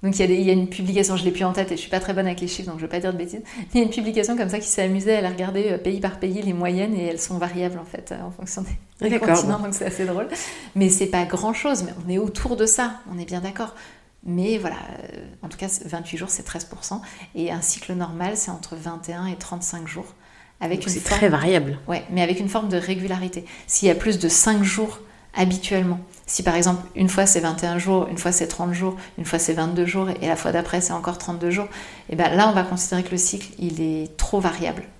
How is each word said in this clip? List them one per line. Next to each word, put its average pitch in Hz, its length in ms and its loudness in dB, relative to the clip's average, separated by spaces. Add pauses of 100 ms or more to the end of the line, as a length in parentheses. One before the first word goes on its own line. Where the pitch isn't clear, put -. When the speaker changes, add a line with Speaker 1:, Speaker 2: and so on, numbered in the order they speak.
Speaker 1:
Donc, 196 120 2
il - 40 2
y 190 40 6
a 180 40 6
des, 180 80 8
il 185 60 4
y 185 80 6
a - 20 8
une 185 160 6
publication, 196 480 2
je 175 80 -2
l'ai 180 80 4
plus 190 120 0
en 185 80 2
tête 190 200 0
et 170 40 -2
je 160 40 -6
suis - 100 -8
pas 190 80 2
très 185 140 -2
bonne 190 140 2
avec 175 140 -2
les 180 60 -4
chiffres, 180 220 -6
donc 165 100 -8
je 160 60 -6
veux 160 60 -6
pas 175 100 -2
dire 185 120 0
de 180 60 -2
bêtises. 180 220 -6 (160)
Mais 226 80 -8 (100)
il 240 40 6
y - 20 6
a 233 40 6
une 220 60 0
publication 226 460 0
comme 220 120 0
ça 208 120 -2
qui 214 80 -6
s'est - 140 2
amusée 196 320 2
à 214 40 4
aller 190 100 0
regarder, 190 440 0
euh, 175 60 0
pays 190 200 -2
par 190 220 -4
pays 190 220 -2
les 196 100 0
moyennes 180 420 0
et 180 120 -2
elles 165 120 -4
sont 180 200 -4
variables, 175 420 -2
en 165 40 -14
fait, - 280 -12
euh, - 100 -10
en 175 80 -10
fonction 190 320 -10
des, 190 60 -8 (320)
Speaker 2:
Ah, 214 40 -4
Speaker 1:
des 220 60 4
Speaker 2:
d'accord, 220 240 2
Speaker 1:
continents, 196 240 2
Speaker 2:
bon. 208 60 -4
Speaker 1:
donc 196 100 -4
c'est - 120 -2
assez 190 180 -2
drôle. 185 240 -2 (480)
Mais 196 140 6
c'est 190 160 4
pas 180 180 2
grand-chose, 214 580 0
mais 175 100 -6 (140)
on 180 40 -4
est 185 80 2
autour 214 360 -2
de 220 120 2
ça, 226 340 2 (120)
on 180 60 -8
est 175 60 -8
bien 175 160 -6
d'accord. 196 340 -8 (500)
Mais 185 340 0
voilà, 185 180 -4
euh, - 420 -12 (240)
en 170 60 -12
tout - 100 -14
cas, 190 100 -6
c'est, - 200 -4
vingt-huit 170 280 -8
jours, - 140 -6
c'est - 140 -4
treize - 200 -8
pour - 200 -16
cent. 202 180 -6 (320)
Et 170 160 -2
un 170 100 -4
cycle - 340 -4
normal, 175 420 -4
c'est 196 160 -4
entre 165 240 -12
vingt 165 320 -10
et 170 60 -8
un 180 120 -6
et 180 100 -4
trente-cinq 175 520 -8
jours. 160 260 -12 (460)
Avec 170 200 -2
Speaker 2:
Donc - 80 -6
Speaker 1:
une 180 60 0
Speaker 2:
c'est 170 60 -4
Speaker 1:
forme 202 180 0
Speaker 2:
très 202 100 6
variable. 147 580 2
Speaker 1:
Ouais, 170 240 -4
mais 180 120 2
avec 180 180 2
une 202 80 0
forme 214 200 -2
de 185 80 2
régularité. 185 680 -2 (240)
S'il - 200 6
y - 20 10
a 170 40 8
plus 180 240 2
de 175 100 2
cinq 208 360 6
jours 214 340 0 (380)
habituellement, 185 640 2 (260)
si - 160 -2
par 170 140 4
exemple, 180 260 4 (140)
une 190 120 6
fois 190 180 4
c'est 190 120 6
vingt 165 240 -2
et 180 40 -2
un 175 120 0
jours, 185 320 2
une 170 80 -6
fois 180 140 0
c'est 170 160 2
trente 175 240 -2
jours, 185 240 -2 (220)
une 170 60 -6
fois 165 140 0
c'est 165 140 2
vingt-deux 170 340 2
jours, 190 220 0 (120)
et 147 60 -2
la 165 80 2
fois 165 160 -2
d'après 170 300 0
c'est 180 120 0
encore 170 240 -4
trente-deux 170 360 -2
jours, 202 160 -2 (420)
et 165 60 -4
ben 165 180 4
là, 208 140 8
on 220 40 6
va 185 120 4
considérer 180 400 -2
que 180 80 -6
le 180 60 -2
cycle, 196 280 -2 (140)
il 170 200 -4
est 156 360 -2
trop - 240 2
variable. 165 420 -2 (180)